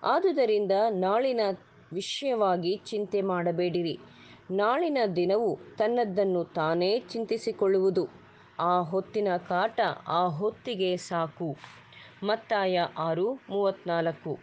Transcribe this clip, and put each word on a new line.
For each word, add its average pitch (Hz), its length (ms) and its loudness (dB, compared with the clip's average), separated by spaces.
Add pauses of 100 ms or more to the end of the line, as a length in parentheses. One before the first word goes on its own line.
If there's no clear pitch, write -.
"ಆದುದರಿಂದ 240 680 2 (180)
ನಾಳಿನ 220 500 2 (520)
ವಿಷಯವಾಗಿ 190 840 0
ಚಿಂತೆ 202 460 -4
ಮಾಡಬೇಡಿರಿ, 175 760 0 (520)
ನಾಳಿನ 262 480 2 (180)
ದಿನವು 185 420 2 (200)
ತನ್ನದನ್ನು 202 680 2
ತಾನೇ 175 560 0
ಚಿಂತಿಸಿಕೊಳ್ಳುವುದು, 202 1080 0 (500)
ಆ 180 220 2
ಹೊತ್ತಿನ 190 560 -2
ಕಾಟ 180 440 -2 (260)
ಆ 175 200 2
ಹೊತ್ತಿಗೆ 185 720 -2
ಸಾಕು." 165 600 -4 (680)
ಮತ್ತಾಯ 196 580 0 (180)
ಆರು 165 360 0
ಮೂವತ್ನಾಲ್ಕು. 175 1080 -2